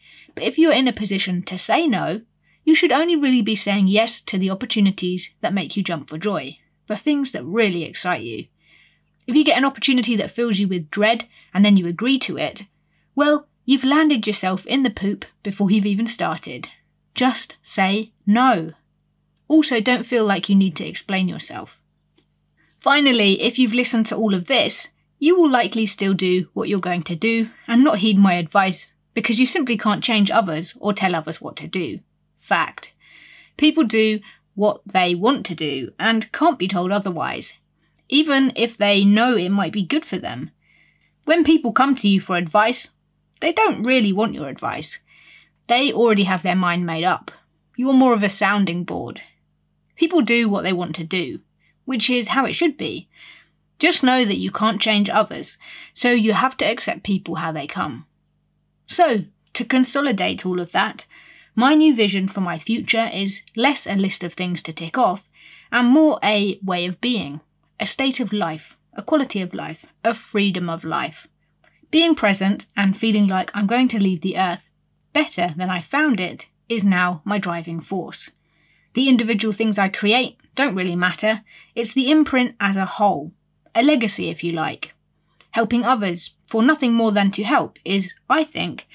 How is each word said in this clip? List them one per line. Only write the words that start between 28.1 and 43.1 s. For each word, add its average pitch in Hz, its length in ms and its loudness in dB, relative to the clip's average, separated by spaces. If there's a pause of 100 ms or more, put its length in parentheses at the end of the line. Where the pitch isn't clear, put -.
my 196 160 6
advice 185 580 -2 (220)
because 233 260 -2
you 262 60 4
simply 254 320 -2
can't 208 260 -2
change 208 280 2
others 180 480 -2
or 208 140 -2
tell 190 200 -2
others 160 260 -6
what - 160 -12
to 156 120 -14
do. 165 320 -6 (400)
Fact. - 540 -4 (600)
People 311 280 4
do 220 360 2 (360)
what 202 280 0
they 180 300 0
want 196 320 0
to 180 80 -8
do 139 460 -6
and 220 320 0
can't 311 260 2
be 196 100 -2
told 185 240 -2
otherwise, 160 640 -4 (560)
even 277 460 2
if 233 200 -2
they 202 300 4
know 226 320 4
it 180 120 -2
might 196 220 0
be 208 140 -4
good 294 200 -2
for 185 120 -8
them. 131 320 -10 (760)
When 320 180 4
people 294 280 4
come 269 260 4
to 208 120 2
you 190 100 4
for 185 160 -4
advice, 208 540 0 (520)